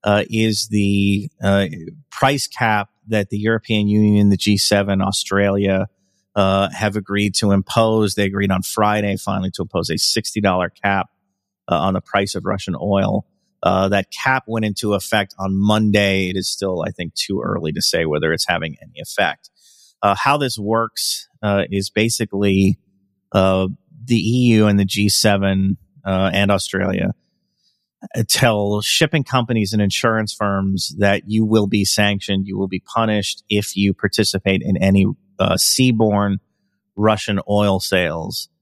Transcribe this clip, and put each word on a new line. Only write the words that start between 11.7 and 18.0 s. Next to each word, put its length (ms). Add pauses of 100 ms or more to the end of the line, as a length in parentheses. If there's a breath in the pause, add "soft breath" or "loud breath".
on 180
the 80
price 340
of 100
Russian 340
oil. 460 (380)
Uh, 260
that 220
cap 340
went 200
into 280
effect 460
on 160
Monday. 720
It 80
is 100
still, 400
I 40
think, 240
too 280
early 300
to 80
say 240